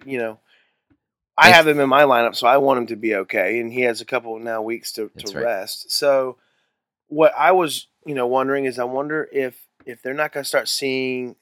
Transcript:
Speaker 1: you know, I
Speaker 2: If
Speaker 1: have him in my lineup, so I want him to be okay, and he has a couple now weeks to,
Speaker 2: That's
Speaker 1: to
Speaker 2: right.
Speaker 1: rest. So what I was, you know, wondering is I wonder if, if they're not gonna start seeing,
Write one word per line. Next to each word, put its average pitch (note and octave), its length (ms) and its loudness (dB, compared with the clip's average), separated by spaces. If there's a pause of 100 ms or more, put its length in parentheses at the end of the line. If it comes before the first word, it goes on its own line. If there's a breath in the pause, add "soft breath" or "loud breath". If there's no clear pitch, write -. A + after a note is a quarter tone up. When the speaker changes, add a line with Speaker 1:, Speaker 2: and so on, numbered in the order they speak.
Speaker 1:
you C3 140 -8
know, A2 200 -8 (1000)
I E3 100 8
Speaker 2:
If F3+ 80 10
Speaker 1:
have D#3+ 100 6
him D3 140 2
in C#3 80 2
my C3+ 140 6
lineup, A#2+ 340 4
so B2+ 100 -2
I C3+ 120 6
want C3+ 200 2
him A#2 100 -4
to A#2 80 -10
be A2 180 -4
okay, G2 460 -2
and A#2 120 -8
he B2+ 100 -4
has A#2 180 -2
a A2+ 40 -14
couple A#2 340 -8
now A2+ 240 -8
weeks A2+ 300 -10
to, G#2+ 220 -10
Speaker 2:
That's - 180 -14
Speaker 1:
to - 60 -12
Speaker 2:
right. A#2 80 -4
Speaker 1:
rest. G#2 440 -8
So C3+ 460 -2 (720)
what D3+ 280 4
I D3+ 160 4
was, F3+ 340 -2 (180)
you D3+ 100 -10
know, B2+ 120 -2
wondering C3 400 0
is B2 120 -6
I B2 60 -4
wonder C#3+ 480 -6
if, C3 340 -6 (200)
if A#2+ 160 -18
they're C3 120 -8
not D3 180 -4
gonna C#3 120 -8
start - 240 -2
seeing, B2+ 720 -4